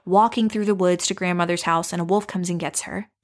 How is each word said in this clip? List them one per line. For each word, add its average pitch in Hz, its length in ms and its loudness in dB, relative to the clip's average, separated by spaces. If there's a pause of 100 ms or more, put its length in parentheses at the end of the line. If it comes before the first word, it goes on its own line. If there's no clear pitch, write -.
walking 220 440 4
through 214 160 -2
the 208 100 2
woods 180 320 2
to 190 80 -2
grandmother's 175 480 0
house 165 280 0
and 175 80 -4
a 170 60 0
wolf 202 220 0
comes 180 240 -4
and 175 80 -2
gets 156 220 -6
her - 280 -10 (140)